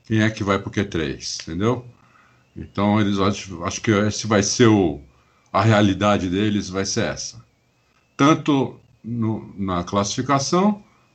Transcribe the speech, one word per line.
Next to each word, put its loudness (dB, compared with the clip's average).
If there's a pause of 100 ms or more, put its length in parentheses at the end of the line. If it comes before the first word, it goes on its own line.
quem 0
é 2
que -6
vai 0
pro -10
Q -2
três, -6
entendeu? -4 (680)
Então, 0
eles 0
acho, -4
acho -8
que 2
esse 0
vai 4
ser 4
o, 2 (500)
a 2
realidade 4
deles -2
vai -4
ser -2
essa. -10 (720)
Tanto 2 (240)
no, -4
na -2
classificação, 0 (320)